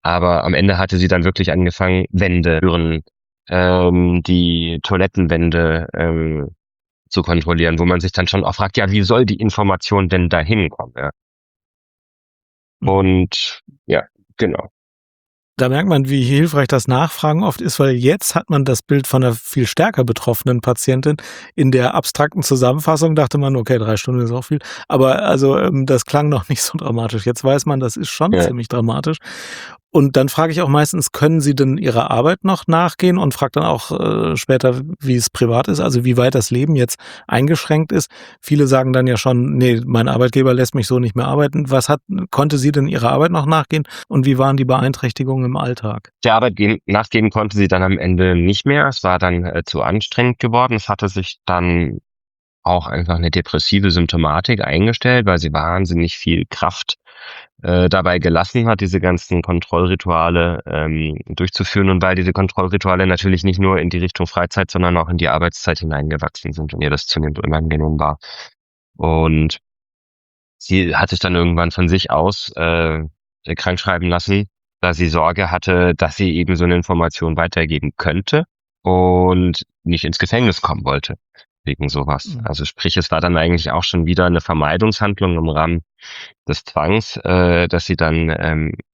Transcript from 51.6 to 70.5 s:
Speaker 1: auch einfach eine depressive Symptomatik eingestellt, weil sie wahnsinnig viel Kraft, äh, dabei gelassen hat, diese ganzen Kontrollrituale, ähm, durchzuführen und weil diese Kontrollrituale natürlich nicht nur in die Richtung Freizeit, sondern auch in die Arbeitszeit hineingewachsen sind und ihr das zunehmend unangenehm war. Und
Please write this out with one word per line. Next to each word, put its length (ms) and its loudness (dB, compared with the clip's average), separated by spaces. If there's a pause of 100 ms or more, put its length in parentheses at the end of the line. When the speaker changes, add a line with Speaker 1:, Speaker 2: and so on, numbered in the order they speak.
Speaker 1:
auch 260 0
einfach 280 -4
eine 160 0
depressive 580 0
Symptomatik 720 0
eingestellt, 640 0
weil 140 2
sie 140 -4
wahnsinnig 640 -2
viel 320 0
Kraft, 480 -6 (640)
äh, 260 2
dabei 300 2
gelassen 480 0
hat, 140 2
diese 180 0
ganzen 420 0
Kontrollrituale, 1200 0
ähm, 520 -4 (100)
durchzuführen 640 -2
und 120 2
weil 140 2
diese 180 0
Kontrollrituale 760 0
natürlich 360 0
nicht 160 0
nur 200 2
in 100 -2
die 80 -4
Richtung 300 -4
Freizeit, 420 -4
sondern 280 2
auch 120 -2
in 80 -2
die 120 0
Arbeitszeit 500 -2
hineingewachsen 720 -4
sind 200 -8
und 80 -6
ihr 80 0
das 180 -4
zunehmend 320 -4
unangenehm 600 -2
war. 200 -2 (760)
Und 640 0 (1000)